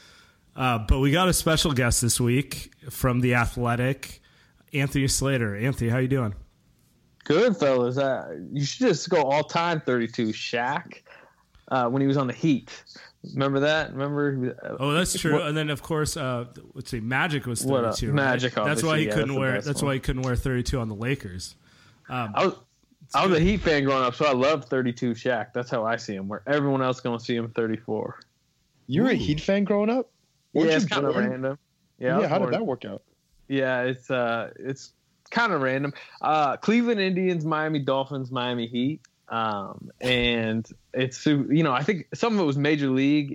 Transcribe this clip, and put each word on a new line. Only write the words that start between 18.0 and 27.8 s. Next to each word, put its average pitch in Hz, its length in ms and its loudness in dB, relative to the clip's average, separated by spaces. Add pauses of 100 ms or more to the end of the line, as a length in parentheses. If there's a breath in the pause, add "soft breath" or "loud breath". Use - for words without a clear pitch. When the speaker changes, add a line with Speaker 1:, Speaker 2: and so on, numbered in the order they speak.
Speaker 1:
right? 143 40 2
Speaker 2:
Magic, 127 380 2
Speaker 1:
That's 147 300 0
why 160 80 0
Speaker 2:
obviously, 156 80 2
Speaker 1:
he 156 80 2
Speaker 2:
yeah, - 60 -2
Speaker 1:
couldn't 147 140 0
Speaker 2:
that's 135 80 -4
the 135 40 0
Speaker 1:
wear. 131 160 0
Speaker 2:
best 101 120 -4
Speaker 1:
That's 143 140 -2
Speaker 2:
one. 143 80 0
Speaker 1:
why 135 60 0
he 131 40 -2
couldn't 127 220 -2
wear 127 140 0
thirty-two 127 440 -2
on 113 80 -4
the 107 80 -8
Lakers. 107 600 -6 (520 soft breath)
Um, 123 280 -6
Speaker 2:
I 175 100 4
was, 190 100 0 (500)
Speaker 1:
it's - 100 -6
Speaker 2:
I 151 100 4
was 190 120 4
Speaker 1:
good. 151 40 4
Speaker 2:
a 170 40 6
Heat 202 160 4
fan 147 220 2
growing 135 200 2
up, 123 120 0
so 151 100 0
I 143 80 4
loved 135 360 2
thirty-two 127 440 0
Shaq. 117 400 -2
That's 120 180 -6
how 120 120 0
I 113 120 0
see 113 180 -8
him. 98 140 -6
Where 104 180 -8
everyone 139 380 2
else 127 180 -2
gonna 117 180 -2
see 120 160 -4
him 117 140 -2
thirty-four. 110 720 -4 (640)